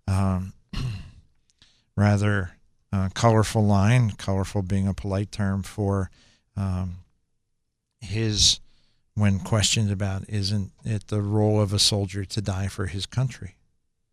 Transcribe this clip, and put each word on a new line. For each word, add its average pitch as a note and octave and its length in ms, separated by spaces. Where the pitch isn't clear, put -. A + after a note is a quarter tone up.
um, F#2+ 460
<clears throat> - 1200
rather, G#2 580
uh, F#2+ 220
colorful A2 500
line, G#2 480
colorful G2 520
being F#2+ 240
a F#2 80
polite G2 360
term G2 300
for, G2 480
um, F#2 440
his, G#2+ 640
when G2 280
questioned G#2+ 500
about, G2 360
"Isn't G2+ 440
it A2 240
the G#2 140
role G#2+ 400
of G2+ 120
a G#2 60
soldier G2+ 460
to - 160
die G2 260
for F#2+ 200
his F#2 180
country?" - 520